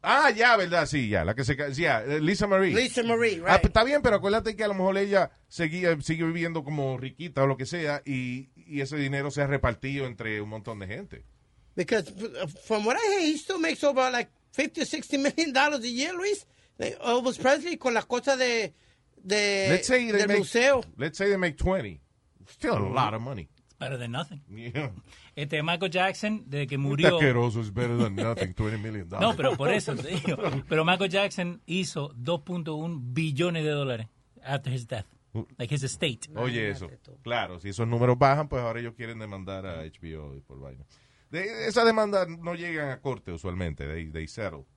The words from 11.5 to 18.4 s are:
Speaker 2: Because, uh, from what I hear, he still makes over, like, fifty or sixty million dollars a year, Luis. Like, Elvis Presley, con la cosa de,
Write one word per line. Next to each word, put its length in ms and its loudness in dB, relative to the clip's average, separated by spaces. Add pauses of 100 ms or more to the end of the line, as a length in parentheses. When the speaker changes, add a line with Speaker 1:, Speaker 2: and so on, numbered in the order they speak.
Speaker 2:
Because, 380 -2
uh, 340 -8 (200)
from 200 0
what 100 4
I 40 0 (120)
hear, 100 2
he 160 2
still 200 -4
makes 240 0
over, 300 4
like, 180 -2 (220)
fifty 300 -2
or 40 0
sixty 320 -4
million 340 0
dollars 320 2
a 40 -4
year, 260 -2
Luis. 320 -4 (320)
Like, 220 -4
Elvis 380 0
Presley, 400 2
con 160 0
la 80 2
cosa 340 0
de, 380 0 (480)